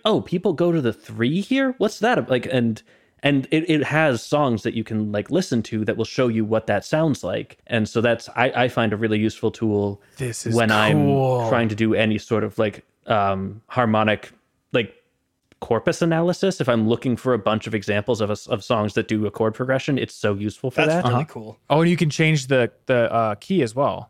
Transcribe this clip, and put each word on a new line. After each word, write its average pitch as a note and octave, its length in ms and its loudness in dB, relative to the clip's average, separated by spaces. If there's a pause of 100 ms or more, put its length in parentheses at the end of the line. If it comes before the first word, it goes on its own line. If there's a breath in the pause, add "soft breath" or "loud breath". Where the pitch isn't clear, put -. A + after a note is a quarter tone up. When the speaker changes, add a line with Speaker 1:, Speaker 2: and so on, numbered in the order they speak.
Speaker 1:
"Oh, G3+ 160 2
people F3+ 320 -2
go F3 180 0
to E3 80 0
the A#2 140 0
three A#2+ 480 -4
here? C4 380 -2
What's G#3+ 200 -2
that?" G#3 300 0
Like, B2+ 200 0
and, A#2+ 320 0 (420 soft breath)
and C#3 280 2
it, D#3+ 180 2
it D3+ 140 2
has C#3+ 400 0
songs C3+ 400 0
that A#2 100 -2
you A2 120 -4
can, G#2+ 260 -4
like, G#2 180 -4
listen C3+ 340 0
to G#2+ 200 -4
that G#2 140 -2
will A2 80 -2
show B2 240 0
you A2 160 0
what A2 220 0
that G2+ 180 0
sounds D#3 400 0
like. A2 320 -8 (100)
And A2 220 0
so A#2 100 -2
that's, A2+ 380 0
I, B2+ 180 2
I B2 140 2
find A2+ 240 0
a - 20 -2
really G#2+ 240 0
useful A2 320 -2
tool G2+ 500 -2 (160 soft breath)
Speaker 2:
This B2 280 -8
is A2+ 100 0
Speaker 1:
when A2+ 160 4
I'm G#2+ 360 4
Speaker 2:
cool. C3 420 2
Speaker 1:
trying A#2 180 2
to G#2+ 80 -4
do A2 180 2
any G#2+ 240 2
sort G#2+ 280 -2
of, G2+ 120 -8
like, G#2+ 280 -2 (220)
um, G2 600 -2
harmonic, G#2+ 640 0 (400)
like, A#2+ 240 -2 (640)
corpus A#2+ 420 -2
analysis. E3+ 600 0
If B2+ 80 0
I'm A2+ 180 4
looking A#2 280 0
for B2+ 180 0
a A#2 60 4
bunch G#2+ 280 0
of A2 80 -4
examples G#2 460 0
of G2+ 80 0
a G#2+ 40 -2
s-, - 140 -10
of G#2+ 160 -2
songs G#2+ 320 0
that A2+ 120 0
do G#2+ 180 0
a G2+ 60 -4
chord A2 220 0
progression, C3 440 -2
it's A2+ 180 -4
so G#2 200 0
useful G#2 360 -4
for - 140 0
Speaker 3:
That's D#3 80 2
Speaker 1:
that. F3 100 0
Speaker 3:
really A#2+ 200 2
Speaker 2:
Uh-huh. - 20 -10
Speaker 3:
cool. A2 320 -14 (120)
Speaker 2:
Oh, D3 120 4
and E3+ 80 4
you F3 80 2
can E3 120 2
change D#3 380 0
the, B2+ 240 2 (160)
the, A#2+ 260 2
uh, A2 220 0
key F#3 260 -2
as A2+ 140 -2
well. A2 340 -2